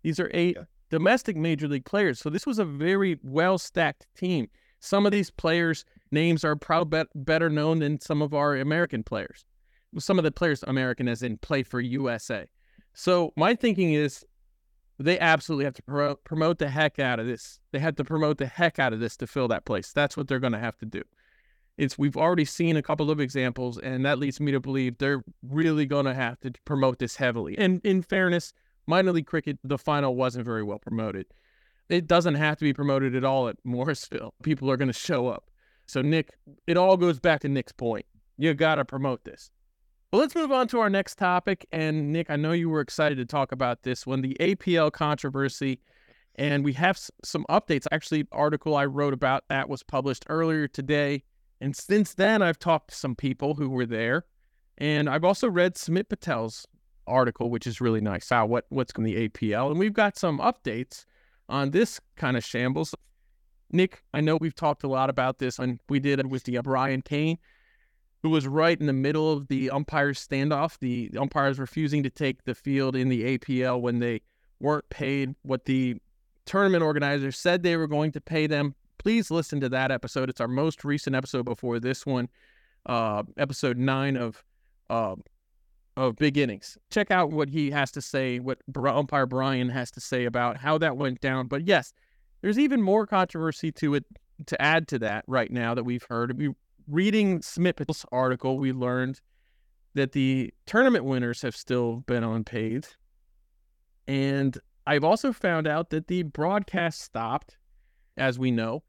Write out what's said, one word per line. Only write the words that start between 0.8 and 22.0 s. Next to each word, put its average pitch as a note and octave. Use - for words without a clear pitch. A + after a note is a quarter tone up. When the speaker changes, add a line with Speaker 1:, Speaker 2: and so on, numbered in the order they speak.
Speaker 1:
domestic F#3
major D#3
league C#3+
players. G3
So -
this D#3
was B3
a G3+
very E3+
well-stacked D#3+
team. E3+
Some G3+
of G3+
these G3+
players' E3
names D#3+
are D3+
probably D#3+
bet-, D#3
better E3
known D3+
than D3
some D3+
of D3
our D3
American C#3+
players. -
Some F#3
of F3+
the D3+
players D#3
American C3
as A#2+
in A2+
play C#3
for B2
U B2+
S A2+
A. G#2
So F3
my F#3
thinking F#3
is D3
they D#3+
absolutely D#3+
have C3+
to -
pro-, C#3+
promote D#3+
the D3
heck D3
out B2
of A2+
this. -
They C3+
have D#3
to D3
promote D3+
the C#3
heck E3
out C3
of A2
this A#2
to B2+
fill C3
that -
place. G#2+
That's C#3+
what C#3+
they're C3
gonna B2
have A2+
to -
do. -
It's, C#3
we've C#3+